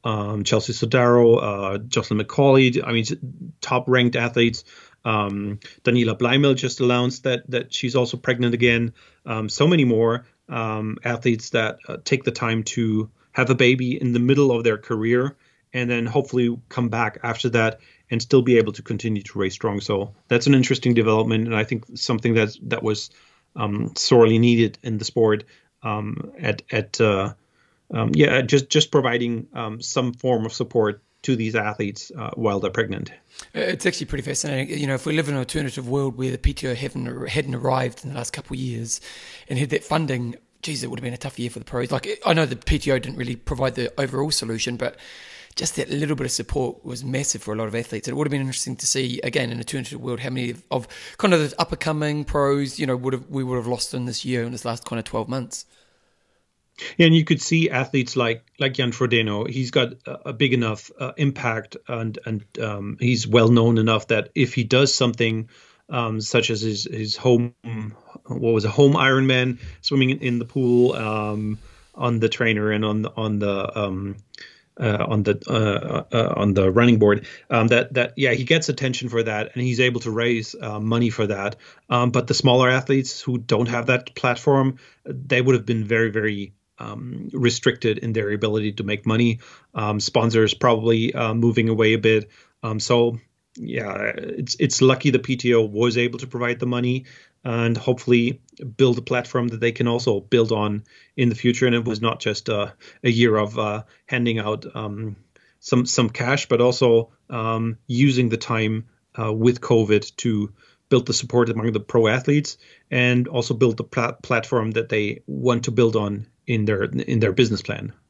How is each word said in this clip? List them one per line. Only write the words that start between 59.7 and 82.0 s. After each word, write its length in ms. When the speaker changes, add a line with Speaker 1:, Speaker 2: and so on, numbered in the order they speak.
Speaker 1:
got 220
a, 240
a 20
big 200
enough, 460
uh, 180
impact 600
and, 400
and, 180
um, 380
he's 300
well 200
known 300
enough 300
that 260
if 200
he 100
does 280
something, 560
um, 320
such 300
as 120
his, 200
his 340
home, 380
what 260
was 120
a 60
home 240
Ironman, 640
swimming 280
in, 80
in 220
the 40
pool, 500
um, 640
on 240
the 100
trainer 440
and 120
on 180
the, 140
on 220
the, 400
um, 380
uh, 280
on 140
the, 260
uh, 540
uh, 220
on 200
the 180
running 260
board, 260
um, 180
that, 260
that, 220
yeah, 160
he 100
gets 260
attention 400
for 140
that 320
and 80
he's 160
able 220
to 100
raise, 500
uh, 200
money 300
for 180
that. 260
Um, 220